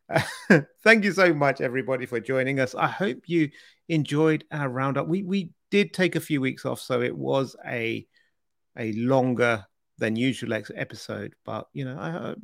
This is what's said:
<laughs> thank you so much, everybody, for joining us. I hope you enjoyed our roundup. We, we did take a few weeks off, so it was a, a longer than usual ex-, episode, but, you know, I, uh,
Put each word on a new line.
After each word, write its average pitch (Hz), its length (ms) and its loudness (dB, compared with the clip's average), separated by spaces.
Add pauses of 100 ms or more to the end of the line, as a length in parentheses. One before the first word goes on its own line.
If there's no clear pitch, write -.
<laughs> - 540 4 (200)
thank 220 200 8
you 202 80 2
so 175 220 6
much, 143 260 2
everybody, 127 460 -2
for 117 160 -2
joining 131 400 0
us. 127 120 0
I - 140 0
hope 202 400 -4
you 165 220 2 (400)
enjoyed 156 600 2
our 143 180 -4
roundup. 135 400 -2
We, 190 140 0
we 180 280 -2 (200)
did 202 220 2
take 175 220 0
a 175 60 0
few 151 180 -2
weeks 131 260 -4
off, 127 140 -4
so 123 220 -2
it 123 140 -2
was 135 380 -2 (140)
a, 113 400 -6 (680)
a 113 160 -6
longer 120 720 2 (320)
than 113 180 -2
usual 120 380 -2
ex-, 107 200 -6
episode, 107 600 -10 (100)
but, 110 300 -10
you 139 100 -8
know, 131 160 -10
I, 160 120 -8
uh, - 320 -8